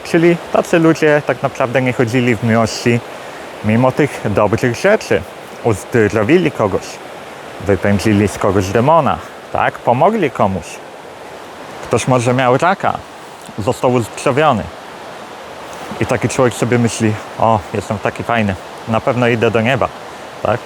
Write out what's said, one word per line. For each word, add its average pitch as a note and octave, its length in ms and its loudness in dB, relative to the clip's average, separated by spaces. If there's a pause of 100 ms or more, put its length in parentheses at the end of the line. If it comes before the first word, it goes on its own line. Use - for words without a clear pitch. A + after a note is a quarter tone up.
Czyli E3+ 340 4 (160)
tacy G3 260 2
ludzie D#3 480 4
tak C3 160 -2
naprawdę C3 380 0
nie B2+ 120 0
chodzili B2 420 2
w F#2+ 80 -6
miłości A#2 560 2 (640)
mimo A#2 260 4
tych - 340 0
dobrych A2 500 2
rzeczy. G#2 460 0 (420)
Uzdrowili A2+ 880 2
kogoś, F#2+ 320 0 (760)
wypędzili G2+ 680 2
z - 100 -4
kogoś G2 300 2
demona, A#2+ 500 2 (360)
tak? B2+ 200 0
Pomogli D#3 580 2
komuś. F#2+ 340 0 (1160)
Ktoś - 240 0
może B2 260 2
miał B2+ 240 4
raka, E3 360 2 (640)
został B2 360 0
uzdrowiony. B2 680 2 (1400)
I - 60 0
taki A#2+ 240 0
człowiek B2 240 2
sobie A#2+ 260 0
myśli: A2+ 340 2 (260)
„O, A2 200 4 (140)
jestem G#2 240 -4
taki A2+ 260 -6
fajny, A2 320 0 (320)
na A2+ 140 0
pewno B2 260 2
idę A#2 240 4
do A2+ 100 2
nieba”, A2 260 2 (560)
tak? A2+ 220 0